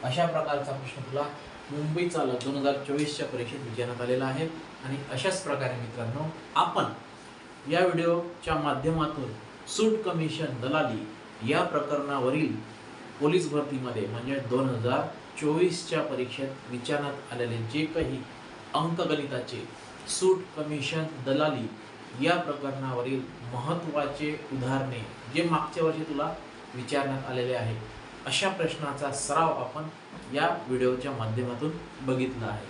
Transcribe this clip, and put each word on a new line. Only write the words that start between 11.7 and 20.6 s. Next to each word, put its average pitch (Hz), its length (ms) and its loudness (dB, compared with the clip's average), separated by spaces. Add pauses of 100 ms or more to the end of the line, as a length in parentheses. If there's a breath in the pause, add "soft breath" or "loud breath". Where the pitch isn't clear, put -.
पोलीस 156 320 6
भरतीमध्ये 131 560 0
म्हणजे 123 280 -2 (140)
दोन 131 200 4
हजार 120 320 2 (380)
चोवीसच्या 165 600 4
परीक्षेत 131 720 -4
विचारण्यात 139 600 -2
आलेले 117 240 -2 (160)
जे 156 200 2
काही 135 280 0 (520)
अंकगणिताचे 147 880 0 (460)
सूट, 185 340 6 (140)
कमिशन, 151 480 0 (200)